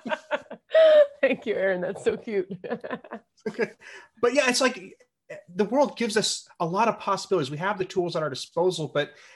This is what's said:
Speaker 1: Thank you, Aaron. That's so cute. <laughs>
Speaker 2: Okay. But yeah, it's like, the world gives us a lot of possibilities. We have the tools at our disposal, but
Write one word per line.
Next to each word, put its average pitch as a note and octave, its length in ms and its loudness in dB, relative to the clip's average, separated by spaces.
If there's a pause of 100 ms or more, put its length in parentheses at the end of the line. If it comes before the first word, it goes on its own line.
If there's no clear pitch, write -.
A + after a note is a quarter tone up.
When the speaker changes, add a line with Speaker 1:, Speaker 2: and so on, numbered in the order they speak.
(1200)
Speaker 1:
Thank C4+ 240 0
you, G#3+ 100 -2
Aaron. F#3 260 0
That's F3+ 220 -6
so A3 140 0
cute. G3 400 -4
<laughs> - 100 -14 (800)
Speaker 2:
Okay. G#3+ 240 -4 (500)
But A#3+ 120 2
yeah, C4 160 2
it's B3 100 2
like, G3 380 -2 (580)
the G3 80 2
world B3+ 340 0
gives A3+ 200 -2
us - 280 -2 (140)
a F3 60 -2
lot G3 240 0
of A3+ 100 -2
possibilities. F3+ 500 -2
We D3 80 -10
have F#3+ 200 -2
the F#3 80 -4
tools F3 320 -4
at D#3+ 40 -4
our D3+ 80 -4
disposal, D#3+ 640 -4
but C#3+ 180 -2 (240)